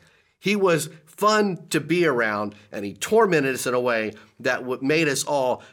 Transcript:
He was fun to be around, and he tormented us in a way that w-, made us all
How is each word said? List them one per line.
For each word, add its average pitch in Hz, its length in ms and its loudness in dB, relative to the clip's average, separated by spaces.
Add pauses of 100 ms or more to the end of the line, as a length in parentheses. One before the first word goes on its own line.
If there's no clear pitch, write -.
(400)
He 202 160 0
was 175 340 2 (160)
fun 208 600 0
to 160 100 0
be 170 260 0
around, 107 520 -2 (160)
and 101 120 -8
he 98 100 -8
tormented 170 600 2
us 123 100 -8
in 123 100 -2
a 123 60 0
way 113 340 -2 (260)
that 123 180 -2
w-, 123 240 -6
made 151 240 2
us 135 160 -2
all 131 400 0 (100)